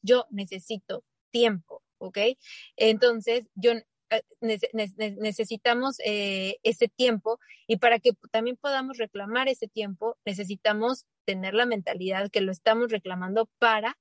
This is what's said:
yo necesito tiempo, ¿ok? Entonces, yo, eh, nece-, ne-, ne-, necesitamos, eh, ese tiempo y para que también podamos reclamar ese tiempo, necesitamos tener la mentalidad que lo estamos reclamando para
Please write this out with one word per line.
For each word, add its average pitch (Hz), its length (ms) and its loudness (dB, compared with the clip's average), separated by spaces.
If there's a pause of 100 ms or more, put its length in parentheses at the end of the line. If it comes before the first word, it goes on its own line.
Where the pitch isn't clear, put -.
yo 240 280 4
necesito 196 720 -10 (280)
tiempo, 226 520 0 (140)
¿ok? 190 200 -10 (600)
Entonces, 226 680 4 (100)
yo, 226 180 4
eh, - 500 -4 (180)
nece-, 220 320 -2
ne-, 208 240 -4
ne-, 208 220 -4
necesitamos, 226 880 -2
eh, 196 580 -2
ese 233 260 2
tiempo 233 500 0 (280)
y 220 100 2
para 233 220 4
que 247 120 4 (200)
también 233 260 -2
podamos 269 400 -4
reclamar 220 500 -4
ese 247 220 -2
tiempo, 214 560 -6
necesitamos 208 800 -2 (200)
tener 190 280 -4
la 233 120 4
mentalidad 190 640 -4
que 202 120 0
lo 190 100 0
estamos 226 400 2
reclamando 190 580 -2 (100)
para 226 420 2